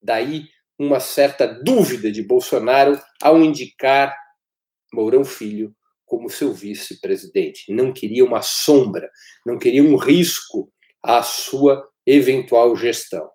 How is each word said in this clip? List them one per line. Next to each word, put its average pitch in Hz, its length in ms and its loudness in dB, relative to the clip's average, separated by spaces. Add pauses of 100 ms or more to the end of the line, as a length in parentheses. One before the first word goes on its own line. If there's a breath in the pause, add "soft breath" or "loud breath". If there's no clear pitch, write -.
Daí, 135 440 -6 (340)
uma 143 200 0
certa 143 460 0
dúvida 127 640 0
de 107 120 -8
Bolsonaro 127 760 2 (220)
ao 156 180 6
indicar 139 760 0 (760)
Mourão 117 340 0
Filho 107 500 -10 (300)
como 117 240 -8
seu 131 240 -6
vice-presidente. 95 1200 -8
Não 127 180 -2
queria 117 320 0
uma 120 180 0
sombra, 110 680 0 (360 soft breath)
não 120 120 -6
queria 131 260 2
um 147 140 4
risco 156 760 -2 (300)
à 120 200 2
sua - 640 -2 (200)
eventual 127 720 4
gestão. 110 580 -6